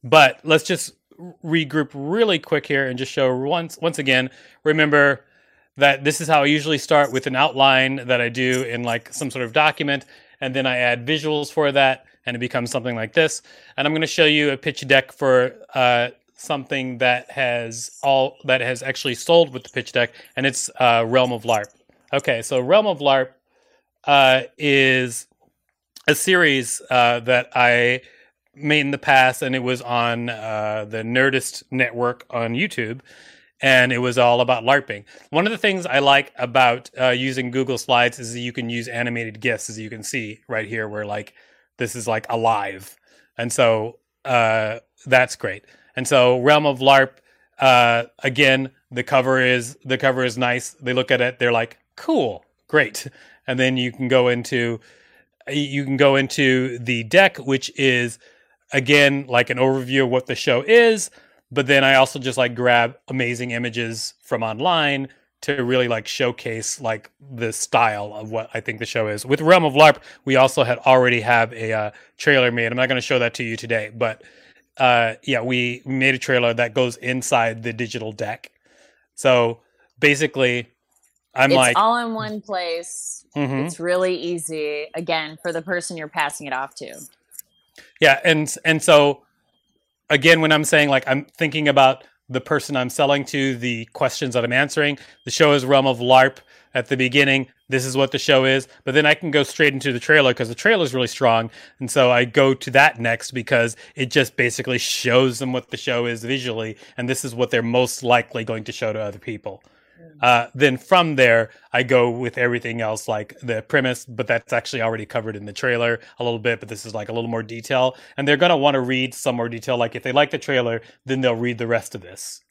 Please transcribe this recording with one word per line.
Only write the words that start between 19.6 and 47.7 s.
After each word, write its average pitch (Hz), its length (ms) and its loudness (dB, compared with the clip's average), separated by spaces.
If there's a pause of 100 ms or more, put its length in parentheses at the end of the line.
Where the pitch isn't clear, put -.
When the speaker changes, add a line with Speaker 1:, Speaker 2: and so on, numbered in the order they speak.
Speaker 1:
the - 60 -20
pitch - 240 -10
deck, 120 180 0 (240)
and 127 100 -2
it's, - 240 -4 (100)
uh, 117 280 4
Realm 127 240 2
of 113 120 -8
larp. 110 240 -2 (440)
Okay, 135 300 -2
so 131 180 -2
Realm 175 260 2
of 175 140 -4
larp, 135 300 2 (720)
uh, 131 400 4 (140)
is 131 680 0 (800)
a 156 80 4
series, 151 720 0
uh, 120 320 2
that 123 340 0
I 120 460 2 (520)
made 151 280 0
in 139 100 -2
the 143 60 -4
past, 131 440 4
and 131 140 -4
it 127 80 -4
was 127 180 -4
on, 120 480 -2
uh, 107 600 -6
the 110 120 -8
Nerdist 127 680 -2
Network 120 580 -4
on 117 240 -6
YouTube, 123 460 -6 (600)
and 127 320 4
it 120 60 -2
was 123 180 -2
all 120 240 4
about 120 240 0
larping. 123 400 0 (240)
One 165 180 0
of 220 40 -2
the 226 60 -8
things 190 280 -2
I 131 140 0
like 139 380 2
about, 123 520 0 (100)
uh, 127 120 2
using 127 400 -4
Google 131 260 -2
Slides 120 420 0
is 117 140 -12
that 120 80 -10
you 120 100 -8
can 120 180 -8
use 117 200 -6
animated 117 500 -6
gifs, 113 300 -4
as 110 100 -14
you 107 100 -12
can 107 140 -16
see 110 460 -10
right 110 180 -6
here, 107 220 -8
where, 107 160 -10
like, 104 280 -10 (440)
this 120 180 -6
is, 117 100 -10
like, 110 240 -4
alive. 107 680 -2 (400)
And 120 160 -6
so, 113 460 0 (260)
uh, 113 540 0 (260)
that's 127 320 2
great. 98 260 -10 (320)
And 127 120 -6
so 127 320 4
Realm 151 260 4
of 135 140 0
larp, 135 400 4 (400)
uh, 120 460 4 (180)